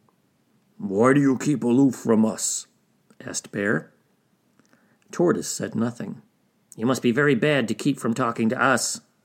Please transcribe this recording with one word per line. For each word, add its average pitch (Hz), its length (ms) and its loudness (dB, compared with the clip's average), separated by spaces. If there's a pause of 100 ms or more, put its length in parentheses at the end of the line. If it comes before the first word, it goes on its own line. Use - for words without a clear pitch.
(760)
"Why 101 340 2
do 139 80 4
you 135 180 2
keep 123 280 -2
aloof 123 300 4
from 110 280 2
us?" - 440 -4 (520)
asked - 320 -12
Bear. 107 400 -2 (1200)
Tortoise 135 380 0
said - 260 -8
nothing. 117 460 -6 (560)
"You 107 80 -4
must 127 160 0
be 120 100 2
very 143 240 2
bad 135 320 0
to 110 60 -4
keep 135 260 -2
from 117 140 -2
talking 117 340 -2
to 123 160 0
us. 127 380 0 (240)